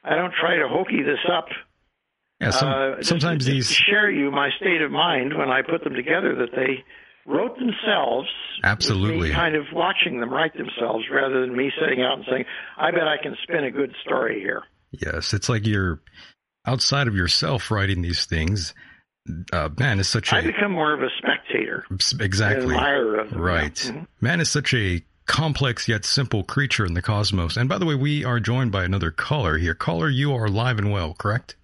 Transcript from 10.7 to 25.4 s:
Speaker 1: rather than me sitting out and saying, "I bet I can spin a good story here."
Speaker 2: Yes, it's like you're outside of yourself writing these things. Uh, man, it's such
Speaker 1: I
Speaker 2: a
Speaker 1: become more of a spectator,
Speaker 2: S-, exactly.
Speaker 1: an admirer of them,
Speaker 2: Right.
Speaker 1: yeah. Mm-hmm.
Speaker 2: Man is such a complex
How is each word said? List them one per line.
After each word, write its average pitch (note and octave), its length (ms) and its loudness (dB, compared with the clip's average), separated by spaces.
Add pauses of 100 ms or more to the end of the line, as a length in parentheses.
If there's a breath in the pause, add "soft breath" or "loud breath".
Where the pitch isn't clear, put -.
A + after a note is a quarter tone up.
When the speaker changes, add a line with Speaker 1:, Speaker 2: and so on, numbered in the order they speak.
Speaker 1:
rather C3+ 300 2
than B2 160 -2
me C3 240 0
sitting C#3+ 220 0
out B2+ 160 0
and - 120 -16
saying, C3 140 0 (340 loud breath)
"I D#3 140 2
bet E3 160 2
I D3+ 120 2
can C#3 220 -8
spin D#3+ 220 -2
a B2+ 80 -2
good C3+ 200 -2 (120)
story B2 360 0
here." - 220 -4 (300)
Speaker 2:
Yes, D#2+ 420 -4
it's - 140 -2
like A2 180 0
you're F#2+ 340 2 (680 loud breath)
outside C3 420 0
of G2+ 80 0
yourself - 560 0
writing G2 300 2
these E2+ 240 -2
things. E2+ 480 -2 (800 loud breath)
Uh, D#2 160 0 (100)
man, A#2+ 200 2
it's G2 100 0
such - 240 0
Speaker 1:
I F#3+ 60 4
Speaker 2:
a - 60 2
Speaker 1:
become G#3 280 0
more D#3 220 2
of C3 80 -2
a C3 60 0 (100)
spectator, - 680 -2 (140)
Speaker 2:
S-, - 220 2
exactly. G#2 460 2
Speaker 1:
an B2+ 80 0
admirer B2 440 2
of G#2+ 120 -4
them, F2 100 -6
Speaker 2:
Right. E2+ 440 0
Speaker 1:
yeah. B2+ 60 -4
Mm-hmm. D3+ 140 -10 (160)
Speaker 2:
Man E3 200 2
is D3 80 0
such - 240 0
a F#2+ 320 0 (220)
complex C#3 640 0